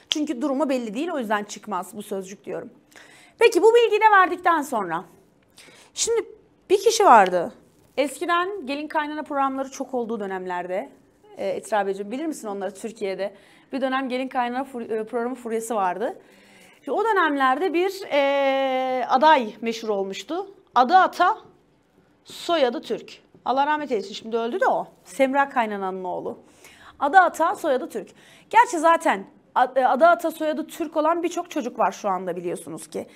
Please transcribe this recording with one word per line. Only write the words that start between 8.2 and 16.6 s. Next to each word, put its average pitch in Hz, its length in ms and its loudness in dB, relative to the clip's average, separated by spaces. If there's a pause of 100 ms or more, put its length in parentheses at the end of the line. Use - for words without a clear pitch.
gelin 294 220 -6
kaynana 302 340 -4
programları 269 480 -4
çok 262 240 -10
olduğu 233 260 -4
dönemlerde, 185 720 -6 (440)
e, 202 120 -6
Esra 202 380 -2
Beyciğim, 202 240 -6
bilir 269 160 -6
misin 277 220 -8
onları 202 260 -8
Türkiye'de? 202 600 -8 (380)
Bir 262 80 -6
dönem 262 280 -2
gelin 254 200 -6
kaynana 247 360 -4
fur-, 233 360 -8
e, 214 40 -8
programı 240 300 -6
furyası 226 400 -6
vardı. 190 460 -2 (640)